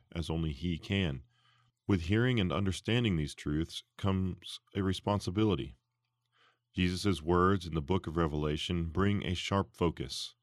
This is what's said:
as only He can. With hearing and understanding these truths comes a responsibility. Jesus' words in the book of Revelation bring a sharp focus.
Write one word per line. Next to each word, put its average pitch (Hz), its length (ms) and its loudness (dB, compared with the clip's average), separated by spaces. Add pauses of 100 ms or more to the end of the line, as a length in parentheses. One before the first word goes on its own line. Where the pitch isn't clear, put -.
(120)
as 82 180 -4
only 82 220 -2
He 82 260 -4
can. 85 460 -2 (640)
With 98 140 4
hearing 113 380 2
and 92 120 2
understanding 101 640 0
these 73 180 -2
truths 76 500 -4 (140)
comes 95 600 -2 (160)
a 101 80 0
responsibility. 95 960 0 (960)
Jesus' 90 500 2
words 90 420 4
in 82 80 -8
the 80 80 0
book 90 240 0
of 80 120 -4
Revelation 78 720 0
bring 98 360 0
a 90 80 -2
sharp 98 400 -2
focus. - 680 -4